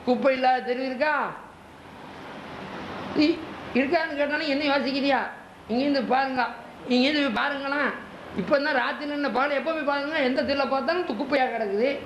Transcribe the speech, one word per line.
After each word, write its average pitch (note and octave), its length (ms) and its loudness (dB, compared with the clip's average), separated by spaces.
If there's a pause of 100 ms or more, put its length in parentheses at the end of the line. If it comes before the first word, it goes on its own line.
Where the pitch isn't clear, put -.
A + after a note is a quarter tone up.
குப்பை B3+ 280 4
இல்லாத B3+ 400 2
தெருவு C4 120 -2
இருக்கா? C4 460 0 (1900)
இ-, D#4 220 4 (340)
இருக்கான்னு D#4 420 2
கேட்டானே D4 320 0
என்ன C#4+ 300 2
யோசிக்கிறியா? C4+ 420 2 (500)
இங்கேருந்து C4 380 2
பாருங்க, B3+ 400 2 (420)
இங்கேருந்து C4+ 340 4
போய் A#3+ 200 0
பாருங்களேன். C#4 640 -2 (280)
இப்ப G#3 220 4
தான் D4 140 0
ராத்திரி C4+ 380 0
நின்ன C#4+ 220 0
பால் C4+ 160 2
எப்ப C#4+ 220 0
போய் D#4 100 -2
பாருங்க, C#4+ 360 0
எந்த C4+ 260 2
தெருல C4 260 0
பார்த்தாலும் C#4 360 0
து-, B3+ 160 -2
குப்பையா C4 240 2
கிடக்குது. A#3 600 0